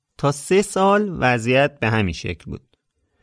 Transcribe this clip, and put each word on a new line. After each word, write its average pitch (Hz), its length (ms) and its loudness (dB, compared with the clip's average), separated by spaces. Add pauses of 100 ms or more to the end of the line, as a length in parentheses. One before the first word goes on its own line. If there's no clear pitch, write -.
(180)
تا 143 140 0
سه 185 300 0
سال 196 560 0
وضعیت 127 640 0
به 110 100 0
همین 104 220 0
شکل - 380 -12
بود. - 260 -16 (460)